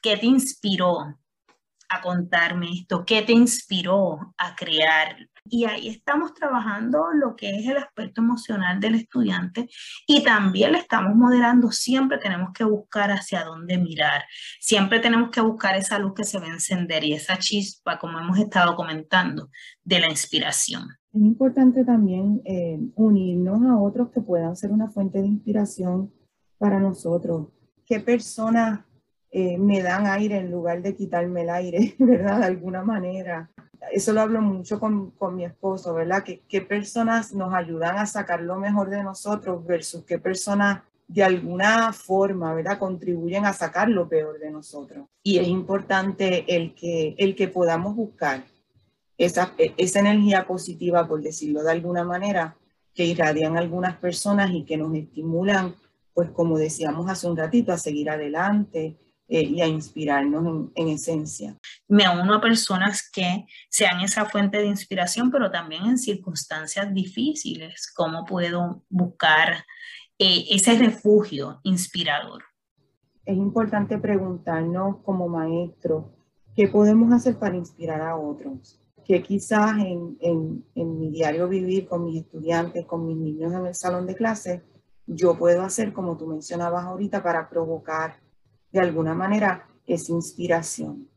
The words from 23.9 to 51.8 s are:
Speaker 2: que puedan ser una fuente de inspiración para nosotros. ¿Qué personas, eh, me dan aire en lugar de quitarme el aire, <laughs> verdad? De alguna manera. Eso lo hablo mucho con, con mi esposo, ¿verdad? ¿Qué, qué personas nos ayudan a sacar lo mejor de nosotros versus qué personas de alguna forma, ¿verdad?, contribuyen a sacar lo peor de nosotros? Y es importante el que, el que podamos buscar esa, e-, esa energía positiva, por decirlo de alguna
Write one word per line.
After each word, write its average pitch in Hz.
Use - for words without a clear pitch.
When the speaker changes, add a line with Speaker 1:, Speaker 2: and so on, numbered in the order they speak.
Speaker 2:
que 240
puedan 170
ser 196
una 214
fuente 196
de 196
inspiración 202
para 196
nosotros. 170
¿Qué 214
personas, 226
eh, 180
me 196
dan 185
aire 208
en 185
lugar 175
de 196
quitarme 175
el 170
aire, 180
<laughs> -
verdad? 226
De 220
alguna 185
manera. 180
Eso 202
lo 214
hablo 220
mucho 202
con, 202
con 185
mi 180
esposo, 180
¿verdad? 180
¿Qué, -
qué 190
personas 226
nos 185
ayudan 170
a 208
sacar 196
lo 175
mejor 202
de 202
nosotros 190
versus 170
qué 170
personas 202
de 185
alguna 185
forma, 190
¿verdad?, 180
contribuyen 180
a 196
sacar 185
lo 180
peor 156
de 151
nosotros? 147
Y 196
es 175
importante 185
el 165
que, 165
el 196
que 190
podamos 180
buscar 147
esa, 175
e-, 160
esa 185
energía 202
positiva, 175
por 156
decirlo 151
de 160
alguna 175